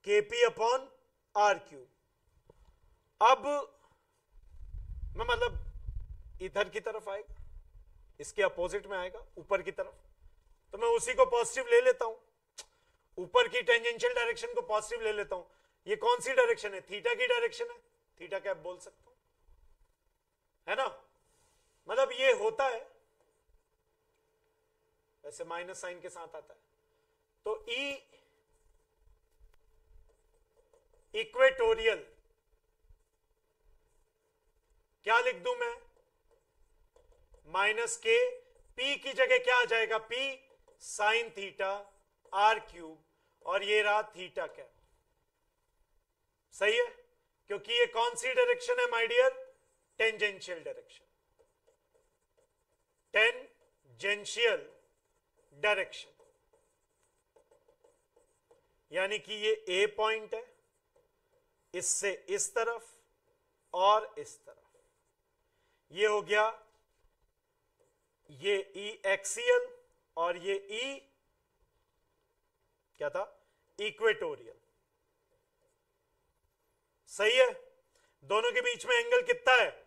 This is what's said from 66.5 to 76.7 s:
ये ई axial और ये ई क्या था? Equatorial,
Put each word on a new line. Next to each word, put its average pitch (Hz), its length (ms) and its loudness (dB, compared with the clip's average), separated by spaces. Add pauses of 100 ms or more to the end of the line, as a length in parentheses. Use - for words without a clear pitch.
ये 196 460 -2
ई 208 300 -10
axial 480 600 2 (480)
और 175 200 -2
ये 190 180 -2 (160)
ई 254 240 -6 (2000)
क्या 147 100 -2
था? - 360 -8 (320)
Equatorial, 202 760 -2 (2500)